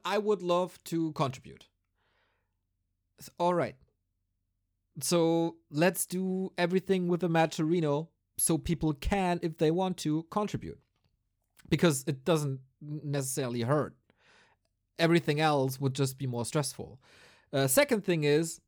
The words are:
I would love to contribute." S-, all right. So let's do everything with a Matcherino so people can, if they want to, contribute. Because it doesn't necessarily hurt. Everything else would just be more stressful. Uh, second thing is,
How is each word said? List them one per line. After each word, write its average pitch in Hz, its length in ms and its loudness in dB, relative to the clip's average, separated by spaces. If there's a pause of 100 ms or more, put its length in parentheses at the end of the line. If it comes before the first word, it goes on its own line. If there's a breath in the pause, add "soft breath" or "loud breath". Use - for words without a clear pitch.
I 190 140 0
would 208 240 0
love 175 440 0
to 165 280 -2
contribute." - 560 -6 (1500)
S-, - 100 -18 (100)
all 175 140 2
right. 143 220 0 (1300)
So 165 540 2 (160)
let's 175 340 0
do 185 520 -4
everything 180 500 0
with 175 160 0
a 175 60 0
Matcherino 160 800 0 (280)
so 165 200 2
people 165 360 -2
can, 180 480 0
if 165 160 -4
they 160 140 4
want 185 280 -2
to, 156 300 -2
contribute. 120 500 -6 (880)
Because 156 360 2
it 139 200 -6
doesn't 147 340 0 (220)
necessarily 143 800 -4
hurt. 131 340 0 (1040 soft breath)
Everything 165 400 2
else 139 400 2
would 135 160 0
just 131 240 -2
be 135 80 -6
more 120 180 -4
stressful. - 540 -6 (520 soft breath)
Uh, 135 140 2
second 240 400 2
thing 165 180 0
is, 151 440 2